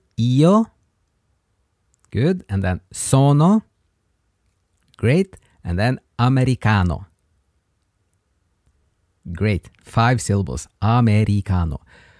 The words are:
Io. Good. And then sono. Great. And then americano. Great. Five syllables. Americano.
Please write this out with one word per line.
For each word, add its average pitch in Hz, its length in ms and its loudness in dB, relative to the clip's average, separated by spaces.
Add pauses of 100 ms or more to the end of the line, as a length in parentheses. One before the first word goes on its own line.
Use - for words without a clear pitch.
(200)
Io. 151 480 2 (1400)
Good. 170 380 -2
And 98 140 -4
then 92 180 -4 (100)
sono. 143 720 2 (1300)
Great. 170 400 0 (260)
And 87 160 -4
then 120 200 -2 (180)
americano. 117 880 0 (2250)
Great. 95 380 -4 (140)
Five 117 380 -2
syllables. 98 460 -4 (140)
Americano. 104 1000 0 (400)